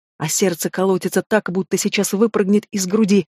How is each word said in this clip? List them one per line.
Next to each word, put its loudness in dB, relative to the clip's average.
а -6
сердце -2
колотится 0
так, -2
будто -2
сейчас -2
выпрыгнет 2
из -4
груди. 2